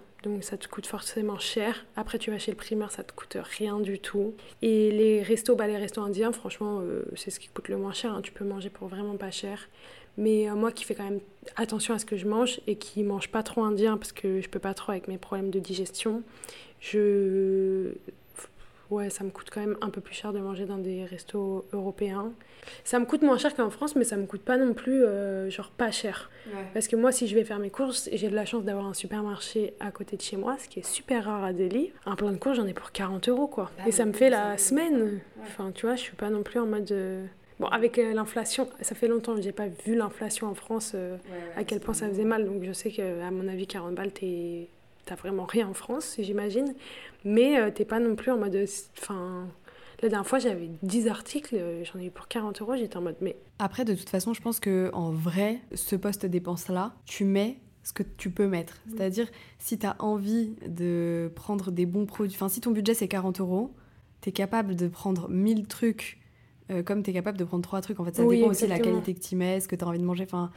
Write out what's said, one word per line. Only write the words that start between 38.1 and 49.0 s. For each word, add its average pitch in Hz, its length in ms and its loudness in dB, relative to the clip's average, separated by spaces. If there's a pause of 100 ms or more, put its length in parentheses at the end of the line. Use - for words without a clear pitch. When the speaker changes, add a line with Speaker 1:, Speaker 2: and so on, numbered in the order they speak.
Speaker 1:
l'inflation, 220 560 0 (120)
ça - 140 -4
fait 233 140 2
longtemps 226 280 0
que 214 60 0
j'ai 196 100 -2
pas 208 160 -4 (180)
vu 220 80 2
l'inflation 214 540 -2
en 202 60 -4
France, 220 400 -4
euh, 185 200 -4
Speaker 2:
Ouais, 180 40 -10 (120)
ouais, 180 80 -10 (180)
Speaker 1:
à 208 80 -2
quel 208 140 -2
Speaker 2:
c'est - 60 -6
Speaker 1:
point 226 100 -2
ça 220 120 -2
Speaker 2:
énorme. 202 100 -2
Speaker 1:
faisait 214 120 2
mal. 220 160 4
Donc 190 200 -2
je 190 80 -4
sais 208 180 -4
que, 185 320 -4
à 180 80 -6
mon 185 180 -2
avis, 190 180 -4
quarante 175 280 -6
balles, 196 180 -4
t'es, 175 560 -6 (380)
t'as 180 80 -10
vraiment 185 320 -4
rien 208 220 2
en 196 60 -6
France, - 440 -6
j'imagine. 208 560 0 (500)
Mais, 240 340 8
euh, 214 120 4
t'es - 140 0
pas 220 160 0
non 233 160 4
plus 240 140 0
en 247 80 4
mode, 202 160 0
euh, 196 120 2
c-, - 180 -8 (160)